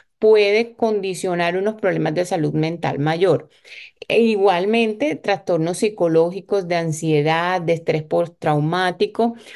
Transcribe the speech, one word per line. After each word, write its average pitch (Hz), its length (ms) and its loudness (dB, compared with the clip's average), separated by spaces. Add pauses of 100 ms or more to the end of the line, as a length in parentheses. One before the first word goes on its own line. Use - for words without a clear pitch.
(180)
puede 220 580 4
condicionar 185 840 -2
unos 208 160 -2
problemas 160 400 -2
de 175 100 0
salud 151 300 -2
mental 156 440 -2
mayor. 160 520 0 (580)
E - 140 2
igualmente, 220 920 2
trastornos 180 640 -2
psicológicos 180 880 0
de 175 80 0
ansiedad, 165 840 0
de 165 140 0
estrés 160 300 -2
postraumático, 175 1300 -2 (220)